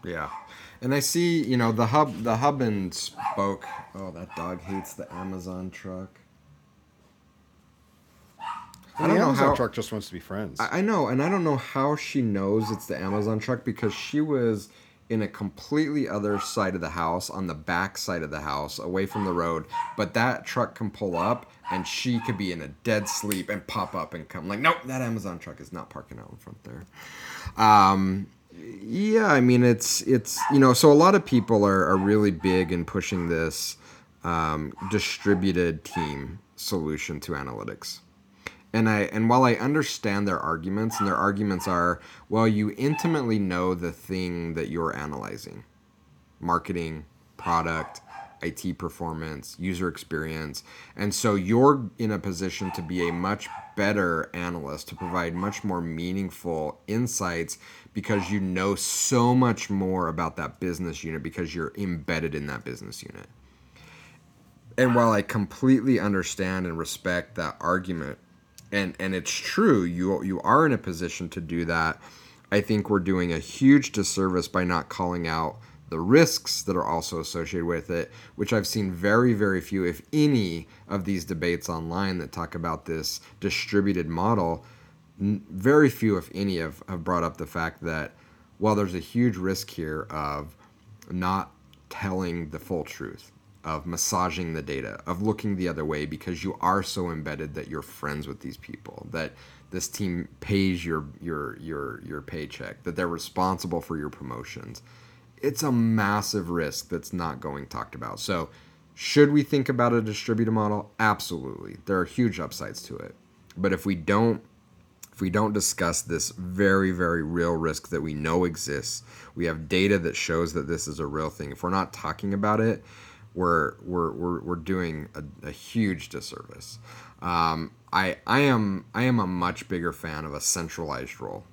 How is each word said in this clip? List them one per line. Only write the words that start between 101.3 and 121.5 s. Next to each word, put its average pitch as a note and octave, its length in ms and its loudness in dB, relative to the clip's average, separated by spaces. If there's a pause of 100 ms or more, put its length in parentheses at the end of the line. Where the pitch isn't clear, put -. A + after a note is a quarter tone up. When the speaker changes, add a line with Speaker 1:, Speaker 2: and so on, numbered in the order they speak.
Speaker 1:
your, C#2+ 440 -8
your D2 200 -10
paycheck, - 640 -12
that E2 120 -6
they're F2+ 100 0
responsible F2 760 -2
for E2 160 -6
your D2 100 -6
promotions. A#1+ 720 -12 (600)
It's C#3 200 -2
a D3+ 80 0
massive G#2+ 800 2
risk E2 400 -2
that's - 240 -6
not E2 280 -4
going C#2+ 260 -8
talked - 280 -10
about. A#1+ 240 -10
So E2+ 300 -2 (460)
should - 360 8
we D3 120 6
think C3+ 260 2
about A#2+ 240 4
a A#2 80 6
distributed A2 520 0
model? G#2+ 460 0
Absolutely. C2 840 -2
There G2 140 2
are F2+ 80 2
huge A2+ 340 0
upsides - 440 -8
to - 120 -12
it. - 180 -14 (440)
But F#2+ 160 2
if F2+ 100 -4
we G2 100 2
don't, G2+ 480 4 (720)
if - 80 -20
we F#2+ 80 0
don't G#2 240 2
discuss F2+ 480 0
this - 300 -4
very, F#2+ 640 2
very E2+ 300 0
real E2+ 300 0
risk D#2+ 360 -2
that E2 120 -2
we D2+ 140 -4
know D#2+ 300 2
exists, D2 580 -4 (320)
we E2+ 100 -4
have D#2+ 240 -4
data F#2+ 300 4
that E2 180 -2
shows E2 380 0
that D2 120 -2
this D#2 220 -4
is D2 100 -8
a D#2+ 80 -4
real D2+ 240 -4
thing. D2 220 -12